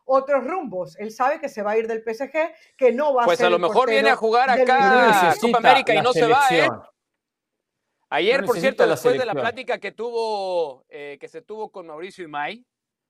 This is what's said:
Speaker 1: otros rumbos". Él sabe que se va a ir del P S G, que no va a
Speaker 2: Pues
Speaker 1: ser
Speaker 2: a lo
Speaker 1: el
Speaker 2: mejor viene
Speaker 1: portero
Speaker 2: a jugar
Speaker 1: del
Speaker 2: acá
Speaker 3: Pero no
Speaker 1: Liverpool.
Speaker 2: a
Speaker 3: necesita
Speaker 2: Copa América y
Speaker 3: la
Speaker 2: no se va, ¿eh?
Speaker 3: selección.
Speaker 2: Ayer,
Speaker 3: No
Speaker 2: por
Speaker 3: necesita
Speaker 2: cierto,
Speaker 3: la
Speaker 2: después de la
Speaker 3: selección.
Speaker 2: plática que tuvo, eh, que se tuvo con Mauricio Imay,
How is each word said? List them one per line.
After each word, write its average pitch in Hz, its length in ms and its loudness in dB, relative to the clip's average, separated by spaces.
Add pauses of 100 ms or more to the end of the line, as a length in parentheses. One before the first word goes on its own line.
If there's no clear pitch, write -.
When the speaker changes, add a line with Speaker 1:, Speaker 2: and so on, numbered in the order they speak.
Speaker 1:
otros 269 400 0
rumbos". 226 540 -8
Él 214 120 -10
sabe 277 300 -2
que 277 80 -8
se - 140 -10
va 208 100 -4
a 226 60 0
ir 226 100 -2
del 226 140 -8
P 226 100 -8
S 269 180 -8
G, 320 220 -4 (240)
que 247 160 2
no 277 220 0
va 240 80 2
a 233 40 2
Speaker 2:
Pues 170 120 2
Speaker 1:
ser - 100 2
Speaker 2:
a - 20 4
lo 175 60 4
Speaker 1:
el - 60 -2
Speaker 2:
mejor 254 260 2
viene 262 220 2
Speaker 1:
portero 254 40 4
Speaker 2:
a - 20 2
jugar 240 340 0
Speaker 1:
del 254 120 2
Speaker 2:
acá 254 140 4
Speaker 3:
Pero 269 120 4
no 262 60 4
Speaker 1:
Liverpool. 254 240 6
Speaker 2:
a 185 60 4
Speaker 3:
necesita 170 220 2
Speaker 2:
Copa 240 120 2 (120)
América 262 220 4
y 214 40 4
Speaker 3:
la 202 60 2
Speaker 2:
no 247 100 2
se 247 140 2
va, 247 140 4
¿eh? 269 80 4
Speaker 3:
selección. 247 340 0 (1300)
Speaker 2:
Ayer, 208 300 0
Speaker 3:
No 190 60 -6
Speaker 2:
por 240 100 0
Speaker 3:
necesita 170 40 -4
Speaker 2:
cierto, 233 260 2
Speaker 3:
la 165 60 0
Speaker 2:
después 240 200 0
de - 60 0
la 233 140 -4
Speaker 3:
selección. 139 100 -4
Speaker 2:
plática 233 360 -6
que 190 140 -12
tuvo, 196 960 -6
eh, 143 320 -16
que 156 80 -18
se 160 140 -18
tuvo 214 280 -14
con 180 160 -18
Mauricio 175 380 -16
Imay, 156 400 -10 (460)